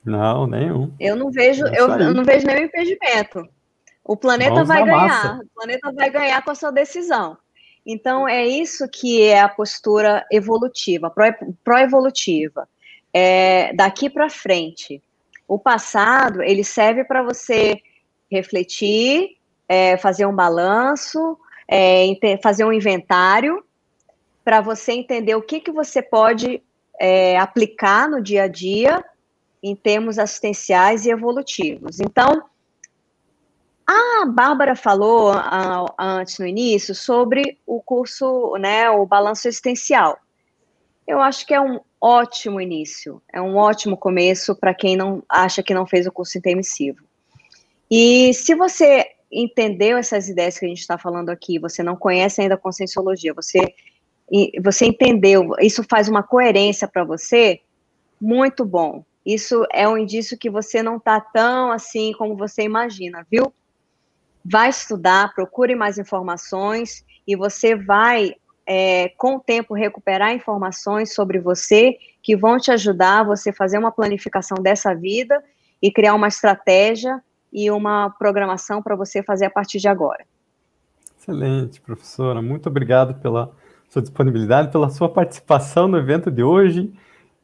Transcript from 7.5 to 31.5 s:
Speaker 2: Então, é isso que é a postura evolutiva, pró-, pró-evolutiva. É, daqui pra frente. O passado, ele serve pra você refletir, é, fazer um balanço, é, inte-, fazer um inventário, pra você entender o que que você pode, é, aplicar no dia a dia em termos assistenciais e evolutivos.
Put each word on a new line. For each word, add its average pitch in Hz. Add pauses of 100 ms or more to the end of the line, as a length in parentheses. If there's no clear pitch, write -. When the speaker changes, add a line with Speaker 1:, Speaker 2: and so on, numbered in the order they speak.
Speaker 2:
Então, 254
é 240
isso 277
que 233
é 208
a 202
postura 214
evolutiva, 208
pró-, 220 (100)
pró-evolutiva. 240 (460)
É, 185
daqui 196
pra 294
frente. 165 (460)
O 202
passado, 226
ele 196
serve 226
pra 262
você 226 (480)
refletir, 214 (300)
é, 185
fazer 190
um 202
balanço, 226 (300)
é, 185
inte-, 196
fazer 208
um 220
inventário, 202 (800)
pra 220
você 220
entender 233
o 220
que 311
que 330
você 302
pode, 233 (380)
é, 185
aplicar 214
no 285
dia 202
a 190
dia 202 (580)
em 202
termos 214
assistenciais 208
e 240
evolutivos. 226